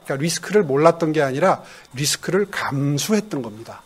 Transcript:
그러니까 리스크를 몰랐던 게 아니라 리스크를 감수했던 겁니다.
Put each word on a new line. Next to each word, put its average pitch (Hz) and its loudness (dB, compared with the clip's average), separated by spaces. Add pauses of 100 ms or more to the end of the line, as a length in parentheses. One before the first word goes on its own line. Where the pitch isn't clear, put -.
그러니까 139 -4
리스크를 180 0
몰랐던 156 4
게 151 2
아니라 143 2 (320)
리스크를 170 -2
감수했던 143 -2
겁니다. 110 -14